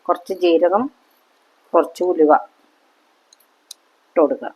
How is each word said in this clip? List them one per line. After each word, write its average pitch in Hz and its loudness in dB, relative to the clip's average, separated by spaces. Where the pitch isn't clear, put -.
കുറച്ച് 175 -6
ജീരകം, 175 2
കുറച്ച് 170 -2
ഉലുവ 156 2
ഇട്ട് - -6
കൊടുക്കുക. 262 -2